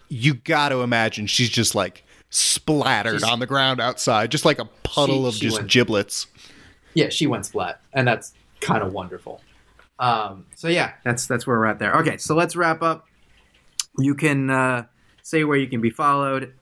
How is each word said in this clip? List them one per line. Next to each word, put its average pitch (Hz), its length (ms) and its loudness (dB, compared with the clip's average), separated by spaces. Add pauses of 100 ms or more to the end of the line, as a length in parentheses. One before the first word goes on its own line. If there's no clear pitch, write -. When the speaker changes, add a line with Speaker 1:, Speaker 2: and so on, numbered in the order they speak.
Speaker 1:
you 135 260 2
gotta 143 480 0
imagine 113 440 0
she's 117 240 0
just, - 240 2
like, 95 300 -2 (240)
splattered 117 840 0
Speaker 2:
She's 107 100 -2
Speaker 1:
on 117 160 0
the 123 60 -4
ground 131 340 0
outside, 117 500 0
just 147 140 0
like 147 160 4
a 113 60 -8 (180)
puddle 135 400 2
Speaker 2:
She, 123 40 0
Speaker 1:
of 117 60 -2
Speaker 2:
she 104 60 -6
Speaker 1:
just 113 180 0
Speaker 2:
went 104 120 -6
Speaker 1:
giblets. 110 560 2 (680)
Speaker 2:
Yeah, 160 140 2
she - 180 -2
went 113 180 -2
splat, 90 360 -6 (120)
and 131 140 2
that's - 260 -2 (280)
kinda 104 260 0
wonderful. 92 540 -12 (580)
Um, 107 560 -2
so - 140 -8
yeah, 170 240 0 (120)
that's, 123 220 -2
that's 123 180 -2
where 120 140 2
we're 110 80 2
at 107 140 0
there. 104 160 0
Okay, 151 220 2
so - 180 -2
let's 165 180 2
wrap 165 280 0
up. 160 240 -2 (920)
You 139 160 2
can, 139 340 0
uh, 131 360 0 (380)
say 160 200 0
where 147 160 2
you 135 80 0
can 127 140 -4
be 113 100 2
followed, 139 720 0